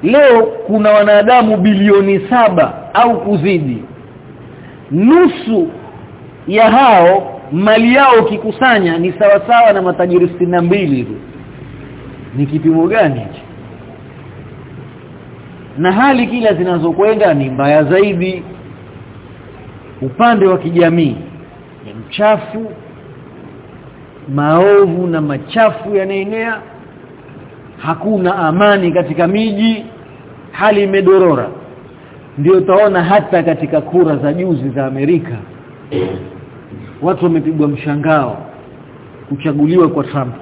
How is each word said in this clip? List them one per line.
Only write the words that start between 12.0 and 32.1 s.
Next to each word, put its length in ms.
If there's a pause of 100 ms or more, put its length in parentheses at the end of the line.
Ni 100
kipimo 400
gani 340
hichi? 220 (2250)
Na 140
hali 340
kila 280
zinazokwenda 800
ni 160
mbaya 340
zaidi. 580 (1600)
Upande 440
wa 120
kijamii 580 (680)
ni 100
mchafu, 800 (1600)
maovu 720
na 140
machafu 760
yanaenea. 640 (1160)
Hakuna 580
amani 560
katika 360
miji, 560 (680)
hali 300
imedorora. 680 (880)